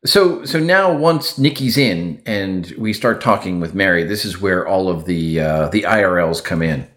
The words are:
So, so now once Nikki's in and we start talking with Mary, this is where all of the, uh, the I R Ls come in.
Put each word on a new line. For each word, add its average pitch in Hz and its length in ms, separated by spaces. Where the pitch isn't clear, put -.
So, 180 400
so 160 140
now 180 340
once 151 460
Nikki's 135 400
in 87 480
and 95 500
we 107 160
start 117 280
talking 95 400
with 82 140
Mary, 92 280
this 101 220
is 92 160
where 92 260
all 95 220
of 82 160
the, 80 360
uh, 78 280
the 95 180
I 104 160
R 90 160
Ls 82 220
come 82 200
in. 78 360